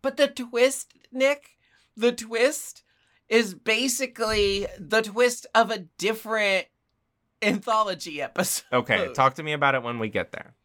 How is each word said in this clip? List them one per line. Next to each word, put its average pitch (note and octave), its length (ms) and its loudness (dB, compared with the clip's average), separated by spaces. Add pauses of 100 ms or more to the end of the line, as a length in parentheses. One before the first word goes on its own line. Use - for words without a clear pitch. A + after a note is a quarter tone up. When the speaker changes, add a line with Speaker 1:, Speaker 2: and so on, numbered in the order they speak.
Speaker 1:
But C4 140 -4
the C#4+ 140 4
twist, B3 640 0 (180)
Nick, C4+ 460 0 (400)
the A#3+ 160 2
twist A#3 720 -2 (440)
is G#3+ 260 2
basically A3 1120 -2 (120)
the G#3 220 2
twist A#3+ 520 0
of A3 160 4
a G#3+ 100 -4 (180)
different G#3+ 720 0 (720)
anthology G3 800 -2
episode. - 500 -4
Speaker 2:
Okay, A2 420 0
talk C3+ 220 2
to D#3+ 80 -10
me D3+ 80 -4
about C#3 240 2
it B2 80 -2
when A#2+ 160 -6
we A2 80 -2
get F#2+ 240 -4
there. - 220 -16 (120)